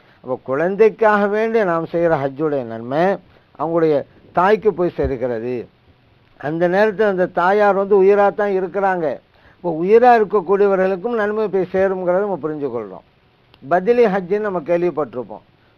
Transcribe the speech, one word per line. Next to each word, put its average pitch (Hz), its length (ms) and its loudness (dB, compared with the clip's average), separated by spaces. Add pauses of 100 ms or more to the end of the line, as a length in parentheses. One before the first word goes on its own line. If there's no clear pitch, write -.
(200)
அப்ப 123 220 -6
குழந்தைக்காக 202 840 2
வேண்டி 220 380 0
நாம் 165 220 -2
செய்யற 170 280 0
ஹஜ்ஜுடைய 139 500 -2
நன்மை 127 520 -2 (420)
அவங்களுடைய 156 440 0 (300)
தாய்க்கு 190 420 2
போய் 175 220 -2
சேர்க்கிறது. 123 720 -4 (680)
அந்த 165 320 -2
நேரத்துல 202 340 2
அந்த 185 240 0
தாயார் 190 480 2
வந்து 196 280 4
உயிரா 202 320 4
தான் 208 160 -2
இருக்கிறாங்க. 185 680 -2 (380)
இப்ப 175 140 -6
உயிரா 208 440 4
இருக்கக்கூடியவர்களுக்கும் 196 1000 0
நன்மை 214 340 -4
போய் 180 240 -2
சேருங்கிறத 185 480 0
நம்ம 202 220 -4
புரிஞ்சு 151 260 -6
கொள்றோம். 107 360 -10 (640)
பதிலி 220 360 2
ஹஜ்ஜுன்னு 190 320 -2
நம்ம 196 220 -4
கேள்விப்பட்டிருப்போம். 139 800 -4 (380)